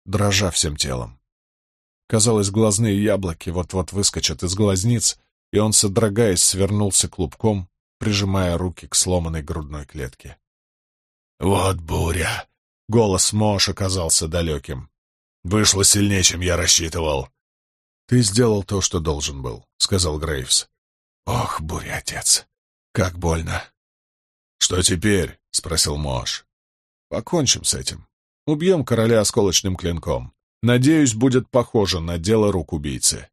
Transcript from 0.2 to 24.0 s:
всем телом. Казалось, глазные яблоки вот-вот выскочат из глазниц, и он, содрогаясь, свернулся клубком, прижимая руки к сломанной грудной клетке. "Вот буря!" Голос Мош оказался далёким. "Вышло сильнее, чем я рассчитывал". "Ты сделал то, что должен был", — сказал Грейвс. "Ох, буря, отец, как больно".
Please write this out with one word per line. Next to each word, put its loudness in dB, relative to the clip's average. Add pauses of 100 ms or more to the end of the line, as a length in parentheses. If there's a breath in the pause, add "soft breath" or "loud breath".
всем -2
телом. -6 (880)
Казалось, 2
глазные 2
яблоки -2
вот-вот -4
выскочат -2
из -2
глазниц, 2 (340)
и 2
он, 2
содрогаясь, 2
свернулся 0
клубком, -2 (280)
прижимая 0
руки -6
к -8
сломанной 0
грудной -10
клетке. -12 (1000)
"Вот 2
буря!" -4 (420)
Голос 2
Мош 2
оказался -2
далёким. -4 (540)
"Вышло 2
сильнее, 2
чем 0
я 0
рассчитывал". 0 (760)
"Ты 4
сделал 2
то, -2
что -2
должен -4
был", — -10 (120)
сказал 0
Грейвс. -2 (580)
"Ох, -4
буря, -8
отец, -2 (460)
как -2
больно". -2 (920)